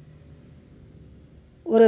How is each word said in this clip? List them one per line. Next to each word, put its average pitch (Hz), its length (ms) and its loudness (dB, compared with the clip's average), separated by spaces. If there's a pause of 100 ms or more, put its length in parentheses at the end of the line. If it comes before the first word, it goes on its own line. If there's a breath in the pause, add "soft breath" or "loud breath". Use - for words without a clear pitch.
(1700)
ஒரு 226 140 2